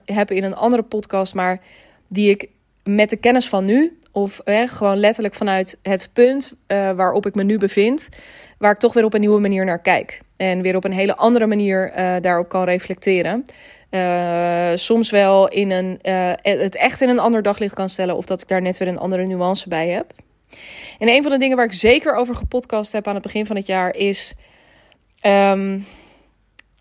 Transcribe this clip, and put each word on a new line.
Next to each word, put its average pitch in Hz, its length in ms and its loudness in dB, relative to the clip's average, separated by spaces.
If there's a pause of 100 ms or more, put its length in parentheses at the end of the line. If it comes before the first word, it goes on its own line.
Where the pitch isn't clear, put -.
heb 202 260 -2
in 190 120 -2
een 190 120 -4
andere 233 280 2
podcast, 202 500 -4
maar 185 260 -2 (480)
die 202 220 0
ik 202 200 0 (340)
met 208 260 2
de 226 80 -2
kennis 247 320 2
van 190 160 0
nu, 285 320 2 (140)
of, 202 320 -4
hè, 214 240 0
gewoon 202 300 0
letterlijk 208 380 0
vanuit 190 460 -2
het 190 320 -4
punt, 262 400 2 (140)
eh, 196 240 0
waarop 185 340 0
ik 196 100 -4
me 196 80 0
nu 208 140 0
bevind, 208 520 0 (480)
waar 208 140 2
ik 202 80 0
toch 233 140 2
weer 226 100 4
op 214 100 0
een 214 60 0
nieuwe 208 200 4
manier 196 260 0
naar 175 160 -4
kijk. - 400 -2 (160)
En 185 240 -2
weer 185 140 0
op 185 80 -2
een 196 100 -4
hele 196 220 0
andere 233 320 2
manier, 196 440 0
eh, 180 300 -2
daarop 175 280 0
kan 185 140 -2
reflecteren. 185 840 -2 (440)
Eh, 175 840 0
soms 226 340 0
wel 196 380 6
in 196 240 0
een, 185 300 -4
eh, 185 300 0 (100)
het 190 340 0
echt 262 260 0
in 254 80 2
een 247 100 2
ander 226 220 2
daglicht 202 340 -2
kan 190 140 -4
stellen, 180 260 -4
of 185 100 -6
dat 185 160 -6
ik - 60 -20
daar 185 140 0
net 180 160 -4
weer 185 100 -2
een 180 100 -4
andere 185 280 -2
nuance 185 440 -4
bij 165 200 -2
heb. 185 240 -6 (840)
En 226 100 2
een 262 120 4
van 285 100 0
de 277 60 2
dingen 262 200 2
waar 240 80 4
ik 208 80 -6
zeker 254 420 2
over 240 200 -2
gepodcast - 560 -6
heb 208 160 -6
aan 202 60 -4
het 196 100 -6
begin 214 220 -4
van 208 100 -6
het 196 100 -6
jaar 185 300 -2
is, 202 400 -2 (840)
ehm, 196 600 2 (1000)